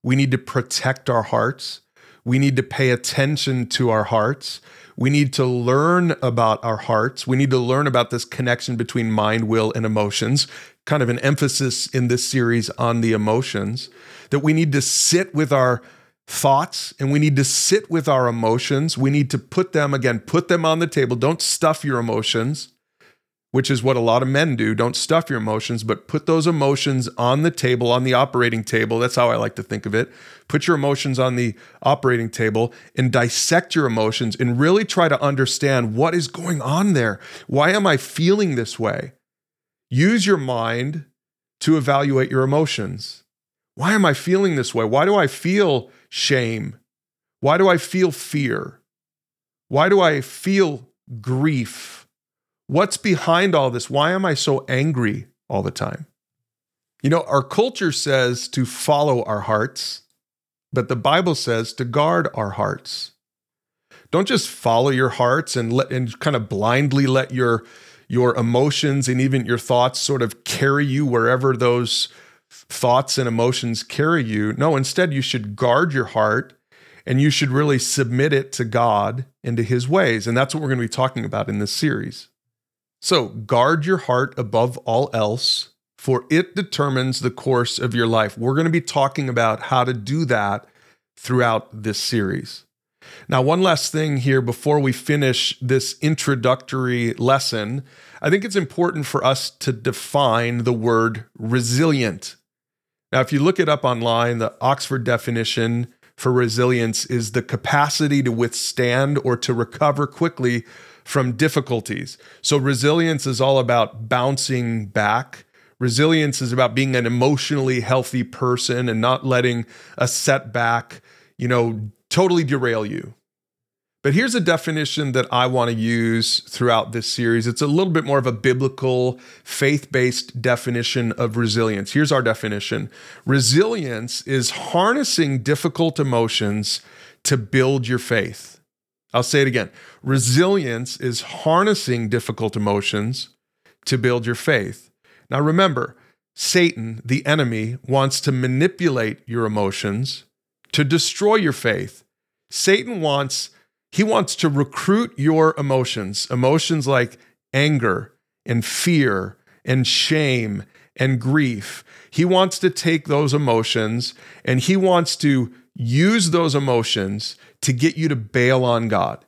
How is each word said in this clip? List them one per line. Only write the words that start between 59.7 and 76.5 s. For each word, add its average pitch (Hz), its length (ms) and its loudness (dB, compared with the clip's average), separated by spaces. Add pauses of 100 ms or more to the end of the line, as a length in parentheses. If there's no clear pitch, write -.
but 120 160 0
the 117 80 -2
Bible 160 380 2
says 113 400 -4
to - 100 -6
guard 147 480 0
our 104 180 -4
hearts. 98 600 -6 (1000)
Don't 190 160 2
just 240 200 0
follow 120 420 2
your 131 180 2
hearts 127 480 0
and 113 160 -2
let, 131 180 0
and 127 300 -6
kind 147 160 0
of 110 120 -4
blindly 131 600 2
let 131 240 0
your, 120 320 0 (420)
your 123 300 2
emotions 131 720 2
and 127 120 0
even 131 240 2
your 117 140 0
thoughts 123 400 2
sort 135 240 -2
of - 220 -6
carry 139 420 0
you 139 180 0
wherever 123 520 2
those 120 520 0 (420)
thoughts - 680 0
and 127 80 0
emotions 117 560 -2
carry 156 400 0
you. 107 300 -2
No, 143 240 0
instead, 151 360 0
you 135 100 -2
should 104 340 -6
guard 139 360 0
your 131 120 -2
heart 107 500 -2 (500)